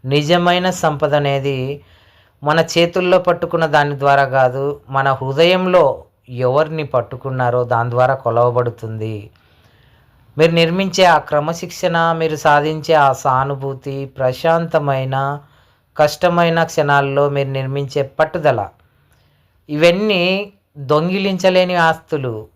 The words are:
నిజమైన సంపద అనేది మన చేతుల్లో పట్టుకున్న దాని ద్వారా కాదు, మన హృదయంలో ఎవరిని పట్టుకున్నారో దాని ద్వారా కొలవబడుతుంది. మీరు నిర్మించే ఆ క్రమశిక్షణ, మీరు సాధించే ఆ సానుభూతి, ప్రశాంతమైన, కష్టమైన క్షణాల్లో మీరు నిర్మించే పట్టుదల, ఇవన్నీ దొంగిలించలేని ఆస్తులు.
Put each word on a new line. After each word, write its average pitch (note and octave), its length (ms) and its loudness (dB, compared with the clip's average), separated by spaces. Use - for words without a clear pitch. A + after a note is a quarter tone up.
నిజమైన F3 640 2
సంపద D3+ 440 -2
అనేది C#3 720 -2
మన D#3+ 220 2
చేతుల్లో F3+ 400 2
పట్టుకున్న E3+ 480 0
దాని D3 320 2
ద్వారా C#3 260 4
కాదు, C3+ 560 0
మన C3+ 220 0
హృదయంలో E3 920 2
ఎవరిని C#3 560 -2
పట్టుకున్నారో B2 800 -2
దాని A#2 260 0
ద్వారా B2+ 240 2
కొలవబడుతుంది. A2+ 1160 -2
మీరు E3 240 2
నిర్మించే F3+ 440 0
ఆ E3 140 4
క్రమశిక్షణ, E3 680 -4
మీరు D#3 160 -2
సాధించే D3+ 480 2
ఆ C#3+ 160 6
సానుభూతి, C3+ 760 -4
ప్రశాంతమైన, C#3 1000 0
కష్టమైన E3+ 640 2
క్షణాల్లో C#3+ 540 2
మీరు C#3 220 -2
నిర్మించే C3+ 440 -4
పట్టుదల, D3+ 420 0
ఇవన్నీ F3 540 2
దొంగిలించలేని F#3 840 0
ఆస్తులు. C#3+ 460 -4